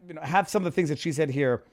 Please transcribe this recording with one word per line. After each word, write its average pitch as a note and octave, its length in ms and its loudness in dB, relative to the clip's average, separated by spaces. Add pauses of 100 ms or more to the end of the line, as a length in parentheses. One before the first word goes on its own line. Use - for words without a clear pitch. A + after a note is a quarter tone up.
you F3 80 -16
know, D#3 60 -12
have E3 280 2
some G#3 120 2
of F#3 40 0
the E3+ 60 0
things D#3 200 0
that C#3+ 80 -4
she E3 140 -4
said C#3+ 180 0
here B2+ 420 0